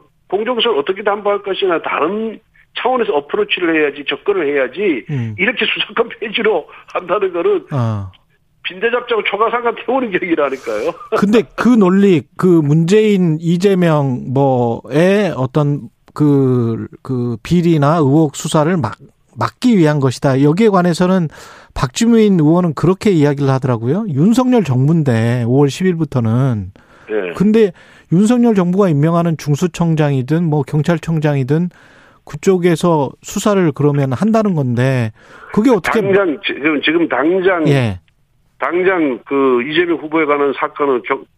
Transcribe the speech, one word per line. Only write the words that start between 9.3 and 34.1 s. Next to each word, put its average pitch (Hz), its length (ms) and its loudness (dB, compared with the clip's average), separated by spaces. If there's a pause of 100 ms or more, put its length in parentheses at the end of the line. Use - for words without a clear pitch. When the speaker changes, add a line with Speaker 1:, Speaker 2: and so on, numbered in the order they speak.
Speaker 1:
태우는 254 280 -2
격이라니까요. 147 800 -4 (180)
<laughs> 214 80 -2
Speaker 2:
근데 208 240 2 (140)
그 - 140 0
논리, 196 520 4 (140)
그 185 100 -2
문재인, 170 920 2
이재명 165 920 0
뭐의 139 1040 0
어떤 143 520 -2 (260)
그, 123 720 0 (160)
그 120 400 -4
비리나 165 540 2
의혹 151 400 2
수사를 160 400 0
막, 113 160 -4 (460)
막기 208 400 0
위한 151 220 4
것이다. 135 420 0
여기에 170 260 4
관해서는 180 600 2 (460)
박주민 214 640 2
의원은 165 360 2
그렇게 185 360 0
이야기를 143 400 2
하더라고요. 131 600 -2
윤석열 233 540 2
정부인데 127 840 0
오월 135 240 2
십일부터는. 127 1040 -2 (360)
Speaker 1:
네. 98 280 -4
Speaker 2:
근데 214 360 2 (400)
윤석열 226 420 4
정부가 185 360 2
임명하는 165 480 2
중수청장이든 151 1080 0
뭐 151 180 0
경찰청장이든 151 1080 -2 (560)
그쪽에서 170 840 0 (120)
수사를 196 500 0
그러면 143 400 0